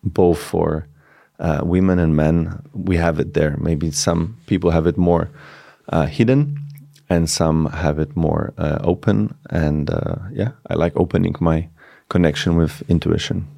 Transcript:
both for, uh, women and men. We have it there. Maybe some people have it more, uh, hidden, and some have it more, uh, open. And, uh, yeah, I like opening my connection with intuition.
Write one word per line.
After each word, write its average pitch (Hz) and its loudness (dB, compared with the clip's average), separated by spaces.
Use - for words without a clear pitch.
both 87 2
for, 80 -4
uh, 80 -2
women 90 2
and 80 2
men. 82 0
We 90 -2
have 82 0
it - -4
there. 76 0
Maybe 80 -2
some 85 -2
people 87 2
have 82 4
it 85 0
more, 87 2
uh, 80 2
hidden, 135 0
and 82 2
some 80 2
have 76 -2
it 76 -2
more, 78 0
uh, 76 -2
open. 104 0
And, 76 0
uh, - -2
yeah, 107 -2
I - -2
like 82 0
opening 87 0
my 82 2
connection 85 2
with 80 0
intuition. 85 -2